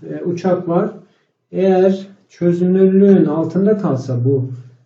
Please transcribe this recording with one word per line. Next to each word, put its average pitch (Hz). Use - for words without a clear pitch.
e, 151
uçak 175
var. 190
Eğer 190
çözünürlüğün 185
altında 160
kalsa 127
bu 135